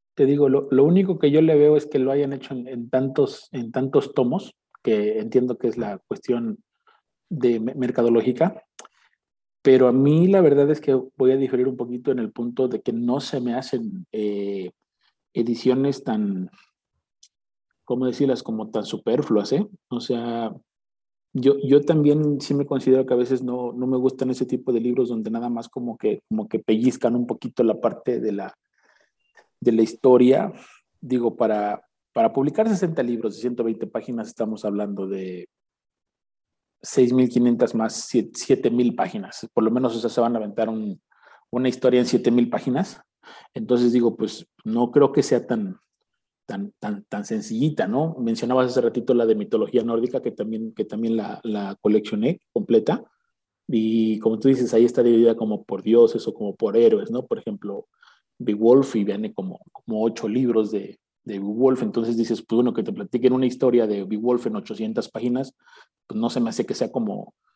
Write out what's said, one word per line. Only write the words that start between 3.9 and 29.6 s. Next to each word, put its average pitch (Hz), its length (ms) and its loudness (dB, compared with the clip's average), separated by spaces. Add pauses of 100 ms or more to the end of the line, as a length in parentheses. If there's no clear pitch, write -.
tomos, 135 420 -2 (260)
que 107 380 0
entiendo 120 380 0
que 127 100 -4
es 110 100 -4
la 101 200 -6 (100)
cuestión 117 560 -6 (680)
de 123 300 0
me-, 113 160 -6
mercadológica, 123 880 0 (1000)
pero 127 260 6
a 120 60 4
mí 151 340 4
la 196 140 6
verdad 143 300 6
es 151 100 -2
que 139 120 2
voy 131 380 2
a 135 60 4
diferir 127 320 0
un 123 80 -6
poquito 120 340 -4
en 123 80 -2
el 110 140 -6
punto 123 340 -2
de 120 140 -6
que 120 100 -6
no 120 300 -2
se - 180 -6
me 120 140 -4
hacen, 123 580 -6
eh, 202 600 -6 (640)
ediciones 127 680 0
tan, 101 460 -4 (1400)
¿cómo 127 200 -2
decirlas? 127 380 0
Como 110 280 -8
tan 107 140 -4
superfluas, 110 680 0
¿eh? 190 120 0 (220)
O 120 140 -8
sea, 117 520 -6 (800)
yo, 135 320 4
yo 139 160 6
también 147 640 2
sí - 120 -4
me 139 120 0
considero 131 400 2
que 131 80 -2
a 123 40 4
veces 123 240 0
no, 123 300 -6
no 127 160 -6
me 131 80 0
gustan 127 360 0
ese 123 140 -4
tipo 127 280 -4
de 113 80 0
libros 123 260 0
donde 110 240 -6
nada 117 180 -6
más 117 200 -8
como 120 280 -10
que, 107 300 -2
como 110 220 -4
que 110 100 -2
pellizcan 120 560 0
un 120 100 -2
poquito 123 380 -4
la 110 160 2
parte 120 400 -2
de 110 140 -4
la, 98 200 -10 (1080)